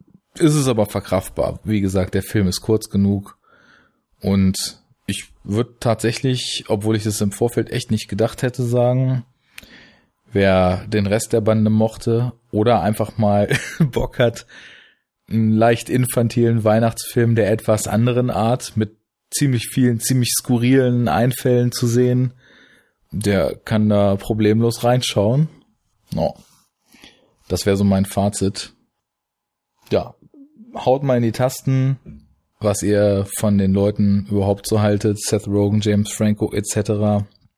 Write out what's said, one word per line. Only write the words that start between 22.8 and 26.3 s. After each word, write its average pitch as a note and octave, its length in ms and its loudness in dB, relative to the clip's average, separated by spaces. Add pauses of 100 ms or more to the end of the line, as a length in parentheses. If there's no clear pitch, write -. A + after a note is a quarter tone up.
der F#2 440 0
kann G#2+ 340 0
da G2+ 260 4
problemlos A2 680 0
reinschauen. B2 680 2 (640)
No. - 220 -2 (1120)